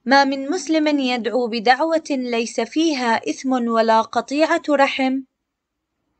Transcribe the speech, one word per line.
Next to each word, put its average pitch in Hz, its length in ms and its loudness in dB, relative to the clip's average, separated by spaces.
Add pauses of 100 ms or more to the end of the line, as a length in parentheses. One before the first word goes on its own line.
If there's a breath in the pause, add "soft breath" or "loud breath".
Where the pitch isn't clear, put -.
ما 277 200 4
من 269 260 -4
مسلم 311 480 0
يدعو 247 500 -2
بدعوة 254 640 0
ليس 240 500 -4
فيها 254 720 -2
إثم 262 220 -4
ولا 226 480 2
قطيعة 294 680 0
رحم، 269 520 2 (1000)